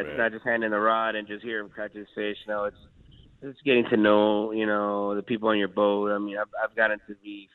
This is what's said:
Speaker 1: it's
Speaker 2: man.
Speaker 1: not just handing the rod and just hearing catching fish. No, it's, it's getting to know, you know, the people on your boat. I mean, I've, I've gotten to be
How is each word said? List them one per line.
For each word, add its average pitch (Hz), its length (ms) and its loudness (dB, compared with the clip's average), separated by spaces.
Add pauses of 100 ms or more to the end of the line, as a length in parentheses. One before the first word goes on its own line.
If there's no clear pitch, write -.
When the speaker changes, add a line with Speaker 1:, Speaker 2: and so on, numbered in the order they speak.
Speaker 1:
it's 76 80 -4
Speaker 2:
man. 76 100 -8
Speaker 1:
not 113 140 0
just 110 120 -14
handing 113 260 0
the 104 100 0
rod 110 340 0
and 107 140 -6
just 104 160 -12
hearing 107 300 -8
catching 104 400 -12
fish. 104 220 -6 (100)
No, 104 180 -4
it's, 104 120 -6 (640)
it's 139 240 -16
getting 123 260 4
to 117 60 2
know, 107 540 4
you 110 160 -2
know, 101 480 -2
the 101 80 -4
people 110 260 -2
on 107 100 4
your 98 100 0
boat. 101 420 2
I 101 80 -2
mean, 101 180 -6
I've, 104 120 -4 (140)
I've 110 120 -4
gotten 110 240 0 (100)
to 104 140 -12
be 101 320 -16